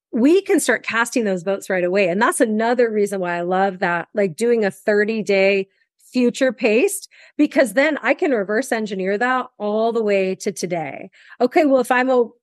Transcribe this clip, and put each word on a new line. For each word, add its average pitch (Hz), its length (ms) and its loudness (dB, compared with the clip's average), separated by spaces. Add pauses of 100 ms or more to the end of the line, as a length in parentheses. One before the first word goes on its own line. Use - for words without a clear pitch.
(120)
we 320 300 4
can 392 160 0
start - 240 0
casting 233 420 -2
those 185 180 -2
votes 196 280 -6
right 180 140 0
away. 185 240 2
And 185 120 -2
that's 294 200 2
another 226 500 2
reason 202 300 -2
why 175 160 -2
I 175 60 -4
love 185 360 0
that, 175 360 -2
like, 202 200 0
doing 233 300 0
a 190 60 0
thirty 208 520 0
day 196 460 2 (440)
future 254 400 0
paced, 240 560 0 (280)
because 254 380 2
then 285 280 0
I 240 120 0
can 330 180 -2
reverse 214 400 -2
engineer 202 460 -4
that 254 280 -2 (120)
all 220 340 -2
the 226 100 -2
way 190 340 0
to 202 160 -6
today. 165 580 -8 (300)
Okay, 311 240 4
well, 269 160 4
if 240 100 -4
I'm 254 200 2
a, 247 160 2 (160)